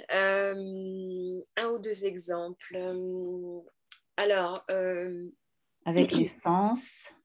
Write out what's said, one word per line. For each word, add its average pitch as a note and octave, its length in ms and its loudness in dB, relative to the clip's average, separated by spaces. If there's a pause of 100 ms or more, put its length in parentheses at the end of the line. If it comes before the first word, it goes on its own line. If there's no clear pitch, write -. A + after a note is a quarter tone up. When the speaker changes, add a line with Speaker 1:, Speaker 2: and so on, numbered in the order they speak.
(120)
Speaker 1:
euh, F#3+ 1300 0 (140)
un A#3 140 0
ou A#3 100 -2
deux G#3 260 -2
exemples. F3 720 -6
Euh, F3+ 840 -6 (560)
alors, F#3+ 520 2
euh, F3+ 580 -2 (580)
Speaker 2:
Avec F3+ 260 6
les E3 140 4
Speaker 1:
<clears throat> - 20 2
Speaker 2:
sens. G3+ 840 0 (140)